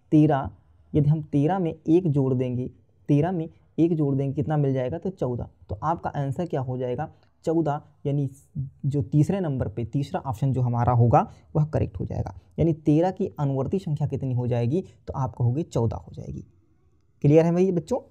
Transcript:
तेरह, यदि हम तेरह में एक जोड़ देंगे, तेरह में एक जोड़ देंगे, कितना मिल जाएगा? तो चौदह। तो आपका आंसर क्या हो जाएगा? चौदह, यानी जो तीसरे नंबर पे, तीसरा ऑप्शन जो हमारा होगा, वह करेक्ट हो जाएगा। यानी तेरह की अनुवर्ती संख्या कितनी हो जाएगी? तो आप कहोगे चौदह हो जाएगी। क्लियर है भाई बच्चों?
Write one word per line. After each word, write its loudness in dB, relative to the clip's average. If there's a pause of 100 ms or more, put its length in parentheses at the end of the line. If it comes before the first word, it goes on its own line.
(100)
तेरह, 4 (440)
यदि 4
हम 2
तेरह 0
में -2 (140)
एक 4
जोड़ 2
देंगे, -4 (380)
तेरह 2
में -6 (300)
एक 2
जोड़ 0
देंगे, -2
कितना -2
मिल 2
जाएगा? -4
तो -6
चौदह। -6 (220)
तो -8
आपका -2
आंसर -4
क्या -4
हो -6
जाएगा? -6 (340)
चौदह, 0 (260)
यानी -2 (560)
जो 0
तीसरे 2
नंबर -2
पे, -6
तीसरा -4
ऑप्शन -2
जो 0
हमारा 2
होगा, 4 (240)
वह 4
करेक्ट -2
हो -4
जाएगा। -8 (240)
यानी 2
तेरह 2
की -4
अनुवर्ती -2
संख्या -2
कितनी -4
हो -2
जाएगी? 0 (220)
तो -10
आप -4
कहोगे 0
चौदह -2
हो -18
जाएगी। -14 (800)
क्लियर 8
है 2
भाई 2
बच्चों? -2 (120)